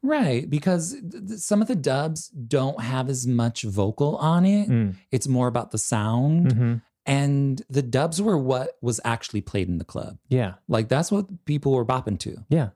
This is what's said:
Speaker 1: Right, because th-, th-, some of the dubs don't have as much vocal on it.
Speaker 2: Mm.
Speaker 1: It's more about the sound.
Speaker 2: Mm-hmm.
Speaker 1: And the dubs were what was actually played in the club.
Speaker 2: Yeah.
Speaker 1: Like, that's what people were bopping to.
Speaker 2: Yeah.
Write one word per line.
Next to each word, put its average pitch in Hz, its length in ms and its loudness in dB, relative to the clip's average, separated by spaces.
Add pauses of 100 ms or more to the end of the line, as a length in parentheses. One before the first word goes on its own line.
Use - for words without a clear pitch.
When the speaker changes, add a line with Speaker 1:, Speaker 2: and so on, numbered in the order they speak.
Speaker 1:
Right, 240 460 2
because 165 440 0
th-, 208 360 -14
th-, 214 120 -8
some 208 200 2
of 214 80 2
the 262 80 0
dubs 147 520 -2
don't 131 520 -2
have 131 300 -2
as 127 160 -4
much 117 380 0
vocal 107 520 0
on 165 300 4
it. 202 220 2
Speaker 2:
Mm. 110 260 2 (160)
Speaker 1:
It's 127 180 -2
more 127 200 2
about 117 240 -2
the 113 60 -4
sound. 127 760 2
Speaker 2:
Mm-hmm. 117 220 2 (300)
Speaker 1:
And 139 640 0
the 139 140 0
dubs 147 400 0
were 208 160 4
what 131 420 -2
was 120 240 -2
actually 113 360 -2
played 92 280 -4
in 87 100 -2
the 82 60 -6
club. - 340 -10 (100)
Speaker 2:
Yeah. 120 260 0 (140)
Speaker 1:
Like, 113 200 2
that's 147 220 0
what 196 360 -4
people 143 260 0
were 123 120 2
bopping 110 360 -2
to. - 280 -10
Speaker 2:
Yeah. 143 280 2